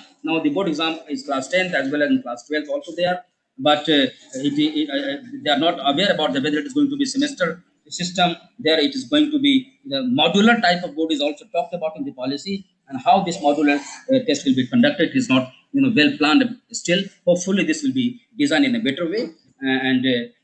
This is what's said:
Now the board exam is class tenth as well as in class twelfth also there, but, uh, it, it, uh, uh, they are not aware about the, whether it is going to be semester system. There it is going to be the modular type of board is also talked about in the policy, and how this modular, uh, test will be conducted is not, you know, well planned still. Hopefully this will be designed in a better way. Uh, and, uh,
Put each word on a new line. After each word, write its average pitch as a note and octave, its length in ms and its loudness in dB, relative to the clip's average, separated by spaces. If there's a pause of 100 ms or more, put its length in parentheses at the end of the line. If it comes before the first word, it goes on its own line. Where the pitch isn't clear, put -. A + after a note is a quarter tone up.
(240)
Now D#3 180 -2
the D3 100 0
board F3+ 160 -2
exam D#3+ 320 -2 (100)
is C3+ 160 -8
class C3+ 220 -4
tenth F3+ 260 0
as C#3 180 -2
well D3 120 0
as C#3 80 0
in B2+ 100 4
class A#2+ 260 -12
twelfth D3 220 -4
also C#3+ 260 -6
there, F3+ 300 -2 (320)
but, D3 220 2 (100)
uh, C#3 240 2 (220)
it, C#3 240 -2
it, D3+ 320 -2
uh, - 20 -4
uh, C#3 300 -6 (200)
they D3 60 -2
are C#3+ 80 2
not E3 220 2 (120)
aware F3 220 2
about D3+ 200 0
the, C3+ 80 -2
whether D3 180 0
it C#3+ 80 -6
is B2+ 80 -12
going C#3+ 160 2
to C#3 60 -4
be C#3 80 0
semester D3 580 -2 (240)
system. F3 480 -2 (220)
There D#3 220 2
it C#3 160 0
is C3 80 -6
going D3 260 2
to D3+ 80 0
be C3+ 480 0
the C3+ 120 -6
modular E3 600 4
type F3 240 0
of - 120 -10
board D#3+ 160 -2
is C#3+ 100 -2
also D3 320 -4
talked E3+ 220 -4
about D#3+ 200 -6
in D3 80 -10
the C#3 100 -8
policy, C#3+ 520 -8 (220)
and C3 120 -12
how F3+ 220 4
this F3 160 -4
modular, D3 400 2
uh, - 480 -2
test C#3+ 180 0
will C3+ 120 2
be B2+ 100 2
conducted C#3+ 500 2
is C3 140 0
not, C3 220 2 (200)
you C#3 100 0
know, B2+ 140 4
well D3 220 4
planned D3 260 4 (280)
still. F3+ 320 -2 (240)
Hopefully F3+ 360 2
this D#3 200 -2
will C3 100 0
be A#2+ 260 -2 (200)
designed C#3+ 260 2
in B2 80 2
a A#2 60 0
better C#3 280 -2
way. G#3+ 180 -2
Uh, - 420 -12
and, C3 360 2
uh, A#2+ 280 0 (120)